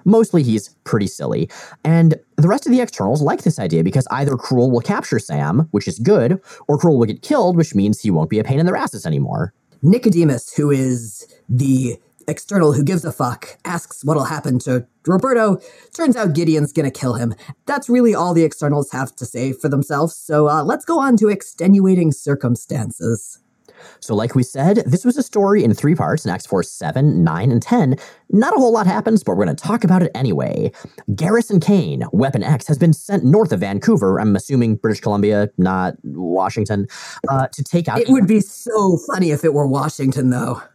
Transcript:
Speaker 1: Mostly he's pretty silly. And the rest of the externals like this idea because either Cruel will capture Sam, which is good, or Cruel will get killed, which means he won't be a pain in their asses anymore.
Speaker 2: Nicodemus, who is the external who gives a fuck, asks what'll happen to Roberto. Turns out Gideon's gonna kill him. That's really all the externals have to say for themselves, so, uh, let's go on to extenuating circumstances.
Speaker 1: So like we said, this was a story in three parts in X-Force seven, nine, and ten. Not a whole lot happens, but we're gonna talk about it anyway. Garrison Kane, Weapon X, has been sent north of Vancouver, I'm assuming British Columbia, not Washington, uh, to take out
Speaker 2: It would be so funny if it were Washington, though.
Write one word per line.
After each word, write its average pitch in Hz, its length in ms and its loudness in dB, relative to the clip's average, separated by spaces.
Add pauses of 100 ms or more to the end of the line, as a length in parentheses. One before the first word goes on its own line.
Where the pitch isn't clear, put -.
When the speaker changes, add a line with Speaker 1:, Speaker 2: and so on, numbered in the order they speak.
Speaker 1:
Mostly 208 380 4
he's 113 260 -2 (160)
pretty 104 220 -2
silly. 60 420 -6 (340)
And 165 340 4 (200)
the 147 100 4
rest 214 200 0
of 269 60 2
the 247 100 4
externals 143 400 -2
like 165 200 -2
this - 160 0
idea 82 240 0
because 98 280 0
either 139 260 -2
Cruel 127 340 0
will 117 120 2
capture - 360 -2
Sam, 143 520 -2
which - 180 -2
is - 100 -6
good, 156 440 2 (260)
or 147 80 2
Cruel 151 220 4
will 117 80 2
get - 160 -6
killed, 190 340 0
which 165 180 0
means 104 260 0
he 110 100 -2
won't 80 180 0
be 107 100 -2
a 107 60 0
pain 135 160 0
in 165 60 2
their 180 100 0
asses 302 300 -6
anymore. 78 480 -4 (260)
Speaker 2:
Nicodemus, 170 720 2
who 147 180 0
is 127 560 -4 (220)
the 127 500 0 (300)
external 156 440 0
who 139 120 0
gives 170 200 -2
a 165 60 -8
fuck, - 540 -8
asks - 400 -10
what'll 147 180 0
happen 131 340 -4
to 127 300 -4 (220)
Roberto. 226 500 2 (340)
Turns 311 220 0
out 208 200 -2
Gideon's 156 380 0
gonna 143 160 -2
kill 127 260 -4
him. 117 200 -4 (320)
That's 277 220 -4
really 240 260 4
all 175 180 -2
the 165 120 4
externals 143 480 -2
have 131 240 -8
to 123 100 -10
say 131 260 -6
for 139 160 -6
themselves, 147 460 -2
so, 151 340 0
uh, 147 140 0
let's 208 220 -4
go 330 160 0
on 269 160 4
to 208 120 4
extenuating 190 840 2
circumstances. - 1300 -4 (580)
Speaker 1:
So - 160 -6
like 113 220 -2
we 127 80 4
said, 180 420 0
this 151 180 0
was 247 120 0
a 277 80 -2
story 202 400 2
in 110 100 4
three 156 220 0
parts 90 280 -2
in 104 60 -4
X-Force 92 400 -4
seven, 127 540 0
nine, 85 260 0
and 117 100 2
ten. 160 360 0 (340)
Not 247 240 2
a - 20 2
whole 254 160 4
lot 220 140 2
happens, 208 380 0
but 185 120 -2
we're 202 80 2
gonna 156 120 -2
talk 226 260 -4
about 180 220 4
it - 100 -2
anyway. 92 560 -2 (460)
Garrison 208 420 0
Kane, 160 540 0
Weapon 143 320 0
X, 135 240 -2
has 147 100 0
been 165 140 4
sent - 320 -2
north 190 260 4
of 107 80 0
Vancouver, 101 600 0
I'm 104 160 2
assuming 117 400 0
British 107 240 -2
Columbia, 104 580 0
not 92 460 0
Washington, 95 840 -4 (420)
uh, 135 200 0
to - 160 -10
take 170 240 -2
out - 100 -2
Speaker 2:
It 240 100 0
would 254 200 4
be 214 120 4
so 202 580 -2 (100)
funny 185 240 0
if 143 100 -2
it 160 100 2
were 143 140 0
Washington, 139 640 -2
though. 123 320 -4 (120)